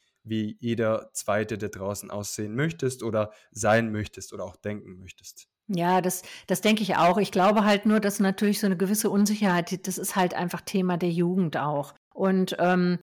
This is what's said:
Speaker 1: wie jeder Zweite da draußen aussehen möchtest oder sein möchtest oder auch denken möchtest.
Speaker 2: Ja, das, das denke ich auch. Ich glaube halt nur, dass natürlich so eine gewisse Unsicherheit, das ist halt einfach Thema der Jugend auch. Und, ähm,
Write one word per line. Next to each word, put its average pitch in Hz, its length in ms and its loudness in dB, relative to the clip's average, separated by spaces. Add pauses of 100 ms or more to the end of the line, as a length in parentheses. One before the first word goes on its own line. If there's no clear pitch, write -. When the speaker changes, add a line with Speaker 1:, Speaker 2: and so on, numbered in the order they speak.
(220)
Speaker 1:
wie 110 360 -4
jeder 113 540 -2
Zweite 107 440 -2
da 104 100 -6
draußen 98 440 -8
aussehen 104 440 -8
möchtest 139 480 -4
oder 107 280 -2 (200)
sein 110 400 2
möchtest 104 420 -8
oder 98 120 -8
auch 95 120 -14
denken 101 420 -12
möchtest. - 480 -20 (200)
Speaker 2:
Ja, 180 340 2
das, 180 220 -4 (240)
das 185 140 -2
denke 214 220 2
ich 180 140 0
auch. 175 200 6
Ich 196 140 0
glaube 202 340 4
halt 202 200 4
nur, 220 140 4
dass 196 200 -2
natürlich 202 400 2
so 214 80 -2
eine 190 100 2
gewisse 196 320 0
Unsicherheit, 190 800 0
das 185 100 -6
ist - 180 -6
halt 180 180 2
einfach 175 280 -4
Thema 180 360 0
der 175 140 0
Jugend 175 460 0
auch. 143 360 -2 (200)
Und, 190 460 2
ähm, 180 400 2 (100)